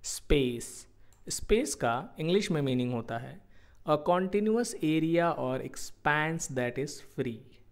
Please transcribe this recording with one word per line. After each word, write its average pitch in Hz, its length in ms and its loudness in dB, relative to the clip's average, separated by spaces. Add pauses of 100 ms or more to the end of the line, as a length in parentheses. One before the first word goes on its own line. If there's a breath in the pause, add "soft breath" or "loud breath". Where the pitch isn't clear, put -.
स्पेस, - 840 0 (420 soft breath)
स्पेस 240 460 2
का 131 460 -2
इंग्लिश 185 300 2
में 151 120 2
मीनिंग 127 300 0
होता 117 260 -4
है 131 220 -12 (480 soft breath)
a 151 100 2 (120)
continuous 208 640 2 (100)
area 160 540 2
or 127 220 -2
expanse 151 920 -2
that 123 260 -2
is 143 160 -4 (240)
free 120 220 -4 (320)